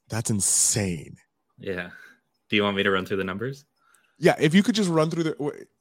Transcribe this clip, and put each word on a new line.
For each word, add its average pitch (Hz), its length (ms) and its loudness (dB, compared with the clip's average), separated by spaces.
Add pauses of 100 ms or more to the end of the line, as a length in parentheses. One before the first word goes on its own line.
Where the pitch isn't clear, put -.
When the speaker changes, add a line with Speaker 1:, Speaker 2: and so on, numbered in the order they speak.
Speaker 1:
that's 110 220 -4
insane. 95 880 -2 (420)
Speaker 2:
Yeah. 90 300 -8 (600)
Do 110 60 0
you 104 80 4
want 101 140 0
me 98 60 2
to 98 80 2
run 92 140 0
through 101 120 -4
the 95 80 -4
numbers? 110 400 -10 (520)
Speaker 1:
Yeah, 156 220 4
if 147 140 2
you 196 100 8
could 208 120 0
just 202 140 0
run 160 200 2
through 165 140 -2
the, 160 80 -2
w-, - 340 -8 (160)